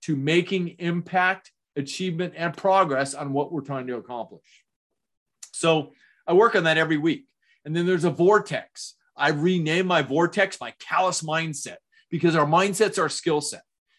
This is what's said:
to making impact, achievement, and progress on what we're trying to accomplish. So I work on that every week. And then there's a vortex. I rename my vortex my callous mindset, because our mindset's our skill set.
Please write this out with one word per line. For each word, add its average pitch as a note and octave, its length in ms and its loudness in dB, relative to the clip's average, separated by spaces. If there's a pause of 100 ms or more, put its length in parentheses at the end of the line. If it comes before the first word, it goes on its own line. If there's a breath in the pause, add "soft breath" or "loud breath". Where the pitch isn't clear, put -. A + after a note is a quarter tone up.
to D#3+ 120 -2
making F3 640 0
impact, F3+ 720 -2 (240)
achievement, F3 600 -6
and E3 200 -6
progress D#3+ 580 2
on C#3+ 200 -8
what C#3+ 180 -2
we're D#3+ 100 -6
trying C3+ 260 -8
to B2 100 -6
accomplish. A2 680 -14 (880)
So D#3+ 400 0 (340 soft breath)
I E3+ 80 0
work A3 220 6
on F#3 80 2
that D#3+ 140 2
every D#3+ 200 2
week. D3+ 300 -2 (380)
And D#3 100 -6
then E3+ 100 0
there's F3 200 0
a F3 40 2
vortex. F3 880 0 (200)
I C#3+ 160 0
rename E3 540 0
my F3 160 2
vortex E3+ 600 0
my A#2 180 -12
callous F3+ 420 -2
mindset, D#3 540 -6 (340 soft breath)
because E3+ 260 2
our D3+ 120 4
mindset's G3 500 2
our E3 120 0
skill D3+ 320 -2
set. - 220 -10 (360)